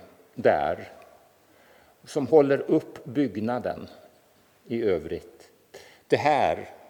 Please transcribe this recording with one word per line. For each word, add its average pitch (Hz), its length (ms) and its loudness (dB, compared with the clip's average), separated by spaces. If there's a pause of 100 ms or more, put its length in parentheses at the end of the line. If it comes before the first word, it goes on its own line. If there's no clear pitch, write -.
(340)
där 87 580 0 (1120)
som 143 220 -4
håller 139 320 6
upp - 460 -2
byggnaden 113 840 -4 (800)
i 117 160 -4
övrigt. 87 680 -4 (560)
Det 147 100 0
här 117 540 0 (200)